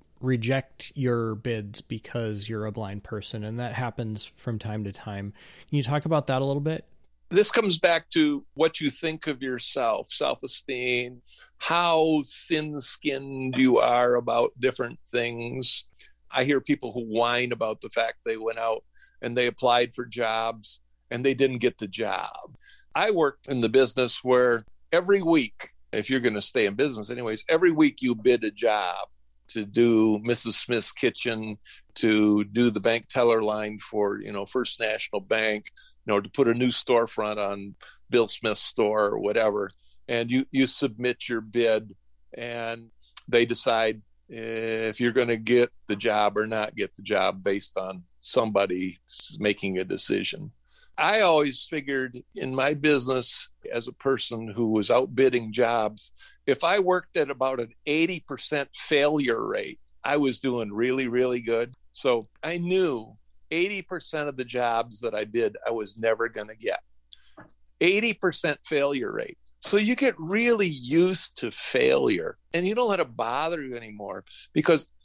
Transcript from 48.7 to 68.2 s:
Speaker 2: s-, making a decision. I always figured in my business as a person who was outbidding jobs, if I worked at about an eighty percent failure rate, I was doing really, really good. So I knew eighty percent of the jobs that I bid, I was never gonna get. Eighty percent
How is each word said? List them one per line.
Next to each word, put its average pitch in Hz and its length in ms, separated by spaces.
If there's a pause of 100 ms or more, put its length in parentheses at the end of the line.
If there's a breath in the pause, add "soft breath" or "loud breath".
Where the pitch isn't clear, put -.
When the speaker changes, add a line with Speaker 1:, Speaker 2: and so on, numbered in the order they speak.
Speaker 2:
s-, - 320
making 98 400
a 92 60
decision. 98 680 (460 soft breath)
I 202 240
always 147 420
figured 135 540 (160)
in 131 200
my 135 200
business 131 760 (240)
as 120 160
a 123 60
person 117 540
who 110 200
was 107 220
outbidding 123 600
jobs, 110 600 (360 loud breath)
if 135 180
I 190 160
worked 180 360
at 143 140
about 131 300
an 113 100 (160)
eighty 165 340
percent 139 540
failure 143 720
rate, 101 340 (240)
I 143 140
was 135 200
doing 120 320
really, 127 380
really 123 320
good. 117 320 (200)
So 117 360 (140)
I 170 160
knew 165 580 (340)
eighty 190 300
percent 156 480
of 135 80
the 127 80
jobs 117 560
that 113 140
I 107 100
bid, 107 320 (100)
I 113 40
was 110 260
never 113 320
gonna 107 280
get. 110 240 (1000 loud breath)
Eighty 202 320
percent 160 500